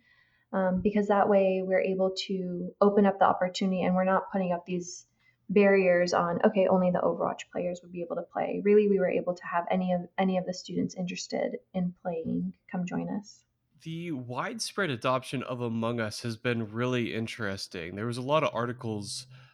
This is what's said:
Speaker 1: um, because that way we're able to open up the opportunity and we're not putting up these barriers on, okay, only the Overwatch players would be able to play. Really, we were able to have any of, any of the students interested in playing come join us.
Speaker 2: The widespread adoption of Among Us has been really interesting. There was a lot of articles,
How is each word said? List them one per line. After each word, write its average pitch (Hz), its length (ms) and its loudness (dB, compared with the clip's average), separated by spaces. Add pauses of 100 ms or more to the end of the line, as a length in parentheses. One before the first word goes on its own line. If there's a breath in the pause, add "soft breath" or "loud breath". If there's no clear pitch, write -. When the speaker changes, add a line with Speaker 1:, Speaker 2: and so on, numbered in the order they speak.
(540 loud breath)
Speaker 1:
um, 185 280 2
because 202 280 2
that 202 200 4
way 190 340 4
we're 185 180 2
able 190 340 0 (100)
to 180 460 -6 (100)
open 202 240 6
up 196 140 2
the 180 60 6
opportunity 185 580 0
and 180 100 2
we're 185 100 2
not 185 280 0
putting 185 200 -2
up 170 140 -4
these 175 400 -8 (460)
barriers 185 640 6
on, 175 280 2
okay, 190 220 6
only 185 240 4
the 175 80 0
Overwatch 170 440 0 (100)
players 175 320 -4
would 175 80 -20
be 175 100 -8
able 170 140 -6
to 175 80 -6 (100)
play. - 300 -2
Really, 208 240 6
we 196 100 4
were 180 100 2
able 175 280 0
to - 100 -16
have 170 240 -2
any 185 240 2
of, 180 80 0 (160)
any 190 220 2
of 180 80 -6
the 180 80 -6
students 180 400 -6
interested - 600 -4 (180)
in 180 260 -2
playing 175 520 -4 (180)
come 180 160 -4
join 175 200 -4
us. 202 360 -10 (400)
Speaker 2:
The 165 280 -8
widespread 156 800 -4
adoption 127 500 0
of 123 200 -6
Among 117 380 -2
Us 107 220 -4
has 117 160 -6
been 117 340 -4
really 117 440 -2
interesting. 98 800 -6
There 104 100 -6
was 120 120 -4
a 127 40 -8
lot 143 220 2
of - 100 0
articles, 110 720 -6 (280 soft breath)